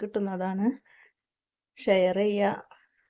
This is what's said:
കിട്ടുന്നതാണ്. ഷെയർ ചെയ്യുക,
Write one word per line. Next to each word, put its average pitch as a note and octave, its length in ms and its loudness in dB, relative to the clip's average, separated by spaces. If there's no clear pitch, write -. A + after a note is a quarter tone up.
കിട്ടുന്നതാണ്. F#3+ 640 -2
ഷെയർ F#3 360 4
ചെയ്യുക, G#3 300 2